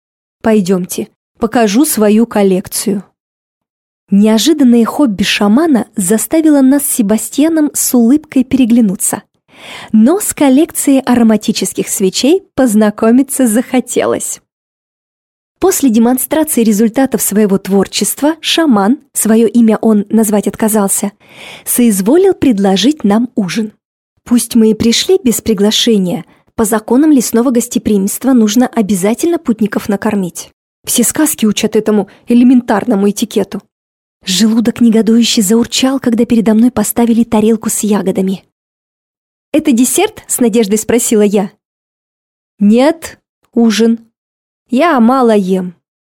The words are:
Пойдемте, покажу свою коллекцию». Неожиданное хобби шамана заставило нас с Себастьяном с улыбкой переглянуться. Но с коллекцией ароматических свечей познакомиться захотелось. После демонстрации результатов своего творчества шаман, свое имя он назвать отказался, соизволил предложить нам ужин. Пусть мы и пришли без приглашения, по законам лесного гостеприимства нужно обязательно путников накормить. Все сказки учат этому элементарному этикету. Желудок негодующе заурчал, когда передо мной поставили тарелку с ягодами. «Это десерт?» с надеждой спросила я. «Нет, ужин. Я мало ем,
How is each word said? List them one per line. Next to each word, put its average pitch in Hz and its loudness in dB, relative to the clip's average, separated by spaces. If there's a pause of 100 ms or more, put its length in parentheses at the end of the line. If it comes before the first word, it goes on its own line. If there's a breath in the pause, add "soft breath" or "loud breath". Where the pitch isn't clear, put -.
(420)
Пойдемте, 196 -2 (300)
покажу 226 0
свою 214 2
коллекцию». 196 -2 (1080)
Неожиданное 233 2
хобби 214 -2
шамана 226 0 (100)
заставило 277 0
нас 269 2
с - -6
Себастьяном 285 -2
с - -4
улыбкой 240 2
переглянуться. 220 0 (680 loud breath)
Но 254 2
с - -8
коллекцией 277 0
ароматических 220 0
свечей 254 0 (120)
познакомиться 226 0
захотелось. - -4 (1160)
После 349 0
демонстрации 247 0
результатов 226 0
своего 196 0
творчества 196 -2
шаман, 302 0 (160)
свое 220 2
имя 220 2
он 214 2
назвать 214 0
отказался, 202 -2 (520 loud breath)
соизволил 240 2
предложить 202 0
нам 214 0
ужин. 208 -6 (520)
Пусть - -2
мы 220 4
и - 0
пришли 233 0
без 226 -2
приглашения, 202 -2 (280 soft breath)
по 226 -2
законам 233 0
лесного 240 0
гостеприимства 220 -2
нужно 233 2
обязательно 220 -2
путников 214 -4
накормить. 202 -6 (340)
Все - -2
сказки - -2
учат 208 -4
этому 214 0 (200 soft breath)
элементарному 240 2
этикету. 202 -4 (600)
Желудок 220 -2
негодующе 226 2
заурчал, 233 0
когда 233 0
передо 226 0
мной 233 4
поставили 233 0
тарелку 220 0
с - -6
ягодами. 190 -2 (1080)
«Это 302 0
десерт?» 262 -2
с - -6
надеждой 214 0
спросила 226 0
я. 202 0 (1120)
«Нет, 247 0 (340)
ужин. 226 0 (580)
Я 285 0
мало 233 2
ем, 185 -2 (280)